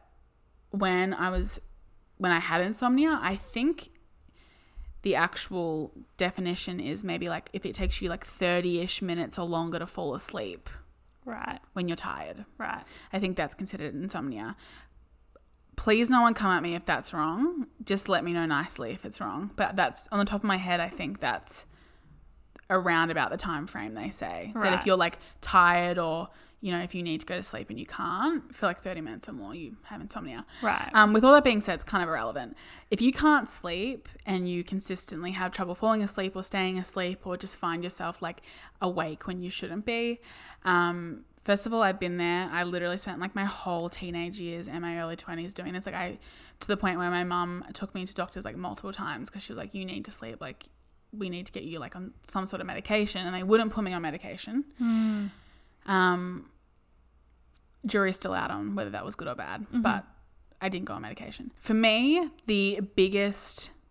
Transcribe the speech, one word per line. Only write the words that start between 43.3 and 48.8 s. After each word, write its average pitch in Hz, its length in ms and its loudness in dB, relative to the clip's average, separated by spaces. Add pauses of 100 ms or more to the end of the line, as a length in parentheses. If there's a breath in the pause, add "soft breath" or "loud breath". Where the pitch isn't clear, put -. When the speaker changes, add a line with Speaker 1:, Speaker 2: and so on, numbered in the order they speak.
Speaker 1:
my 196 80 2
whole 175 460 -2
teenage 175 500 -6
years 170 260 -6
and 165 140 -6
my 170 180 -4
early 165 160 -4
twenties 170 400 -8
doing 165 200 -8
this. 185 120 -6
Like, 185 80 -6
I, 175 240 -6 (420 loud breath)
to - 60 -12
the 208 120 2
point 185 200 0
where 175 120 0
my 175 120 2
mum 175 420 -2 (100)
took - 200 -8
me 185 120 -6
to - 80 -10
doctors, - 320 -6
like, 110 100 -10
multiple 190 380 -8